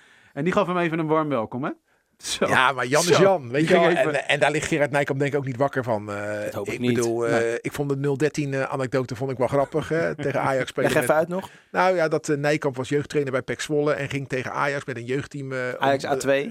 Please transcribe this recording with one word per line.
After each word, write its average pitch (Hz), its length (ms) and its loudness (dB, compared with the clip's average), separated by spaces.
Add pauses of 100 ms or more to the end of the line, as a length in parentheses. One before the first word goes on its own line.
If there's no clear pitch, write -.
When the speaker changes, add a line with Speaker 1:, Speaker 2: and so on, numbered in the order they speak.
(320)
Speaker 1:
En 143 120 -4
die 180 80 0
gaf 202 140 2
hem 180 120 -2
even 165 200 0
een 160 80 -2
warm 156 220 2
welkom, 123 360 -4
hè? 175 60 -4 (480)
Zo. - 280 -4
Speaker 2:
Ja, 131 260 4
maar 127 140 -2
Jan 143 160 4
is 175 140 0
Speaker 1:
Zo. 170 60 6
Speaker 2:
Jan, 175 280 4
weet 147 180 2
Speaker 1:
Die 180 80 6
Speaker 2:
je 170 40 6
wel. 170 100 6
Speaker 1:
ging 175 80 2
even 143 240 2
Speaker 2:
En, - 60 -10
en 143 120 2
daar 147 100 4
ligt 151 160 -2
Gerard 143 240 2
Nijkamp 143 280 0
denk 139 140 0
ik 147 60 0
ook 139 80 -4
niet 131 100 -6
wakker 135 280 0
van. 107 280 -2
Eh, 104 320 -6
Speaker 3:
Dat 107 100 -6
hoop 101 120 -6
ik 110 60 -6
Speaker 2:
ik 123 60 -6
Speaker 3:
niet. 123 160 2
Speaker 2:
bedoel, 117 320 0
eh, 117 60 0
Speaker 1:
Nee. 117 280 0
Speaker 2:
ik - 120 -8
vond 143 160 -4
de 139 80 0
nul 143 200 -2
dertien, 143 380 -2
eh, 135 80 -2
anekdote 131 540 -4
vond 135 140 -6
ik 127 80 -6
wel 123 80 2
grappig, 139 440 0
eh, 165 260 0
Speaker 3:
<laughs> 143 100 -6
Speaker 2:
tegen 135 140 -2
Ajax 135 280 0
spelen 139 240 0
Speaker 3:
Leg 147 100 2
even 120 120 -2
Speaker 2:
met 156 40 4
Speaker 3:
uit 165 100 2
nog. 180 220 -6 (200)
Speaker 2:
Nou 185 260 4
ja, 160 120 2
dat, 156 200 -2
eh, 151 80 2
Nijkamp 147 400 0
was 127 120 -6
jeugdtrainer 143 440 -2
bij 127 100 0
pec - 180 -6
Zwolle 147 320 0
en 139 160 -2
ging 139 200 -6
tegen 117 240 -4
Ajax 143 320 -2
met 127 120 -8
een 117 80 -12
jeugdteam, 135 480 -6
eh, 127 200 -4
Speaker 3:
Ajax 139 320 0
Speaker 2:
om, 135 60 -4
eh, 139 60 0
Speaker 3:
A - 20 -2
twee. 139 320 0